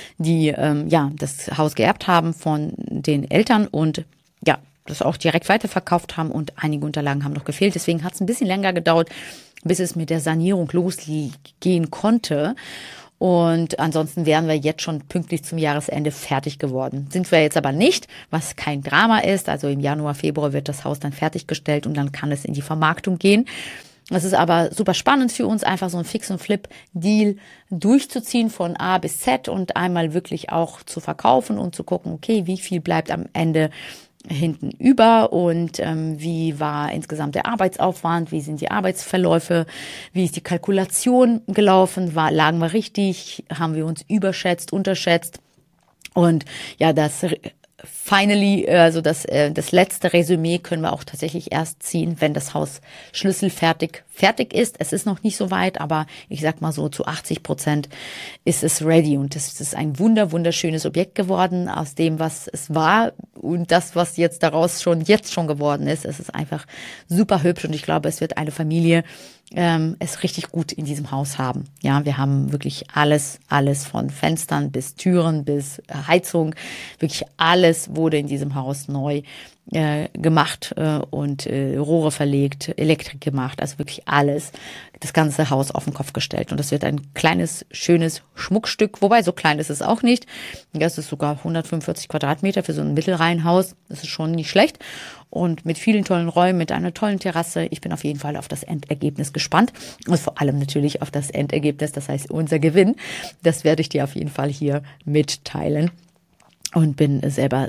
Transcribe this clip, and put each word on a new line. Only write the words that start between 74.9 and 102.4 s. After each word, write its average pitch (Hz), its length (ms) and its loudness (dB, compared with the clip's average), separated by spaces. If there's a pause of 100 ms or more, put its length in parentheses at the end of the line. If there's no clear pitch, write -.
Türen 165 500 2
bis 143 360 -4 (260)
Heizung, 165 460 2 (460)
wirklich - 240 -4 (140)
alles 165 580 4
wurde 156 220 2
in 147 100 -2
diesem 143 280 -4
Haus 139 320 -6
neu, 143 360 -4 (480)
äh, 151 420 0
gemacht, 160 640 2
äh, 151 240 0 (120)
und, 143 340 -4
äh, 135 320 -2
Rohre 151 340 2
verlegt, 139 640 0
Elektrik 151 440 0
gemacht, 135 400 -4
also 139 160 -6
wirklich - 300 -10
alles, 143 440 0 (480)
das - 140 -10
ganze 151 360 2
Haus 135 220 0
auf - 140 -6
den 143 80 -4
Kopf - 200 -8
gestellt. - 380 -4
Und - 80 -4
das 143 120 -2
wird 143 120 -2
ein 147 300 -4
kleines, 170 580 0
schönes 165 520 0 (100)
Schmuckstück, - 680 -2
wobei 208 200 6
so 170 120 0
klein 151 260 0
ist 151 100 -4
es 143 120 -4
auch 226 200 0
nicht. 240 240 2 (480)
Das 160 240 0
ist 156 120 -10
sogar 147 340 -4
hundertfünfundvierzig 165 640 -6
Quadratmeter 165 540 0
für 160 100 -4
so 151 80 -4
ein 151 140 -2
Mittelreihenhaus. 170 800 2 (120)
Das - 120 -16
ist 160 100 -14
schon 160 220 -4
nicht 165 180 -2
schlecht. 240 300 4 (500)
Und 170 340 -2
mit 165 140 -2
vielen 214 260 4
tollen 170 240 0
Räumen, 180 300 4
mit 165 140 -2
einer 175 220 -2
tollen 202 260 -2
Terrasse. 170 460 -2
Ich - 160 -8
bin 170 120 -6
auf 160 100 -8
jeden 147 160 -4
Fall 147 160 -6
auf - 140 -10
das 147 140 -8
Endergebnis 147 680 -4
gespannt. 165 400 2 (360)
Und 175 120 4
vor - 220 -4
allem 143 180 2
natürlich 143 420 0
auf 139 100 -10
das 143 180 -4
Endergebnis, 143 640 -2
das 139 160 -10
heißt 139 220 -6
unser 156 280 0